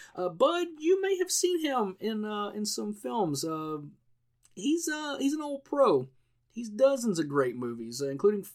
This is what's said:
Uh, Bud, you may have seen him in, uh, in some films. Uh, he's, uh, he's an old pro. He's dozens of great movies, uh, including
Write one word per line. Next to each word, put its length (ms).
Uh, 140
Bud, 380
you 240
may 160
have 140
seen 300
him 380
in, 240
uh, 260
in 160
some 280
films. 500
Uh, 360
he's, 320
uh, 320
he's 140
an 80
old 240
pro. 420
He's 180
dozens 500
of 80
great 280
movies, 460
uh, 60
including 480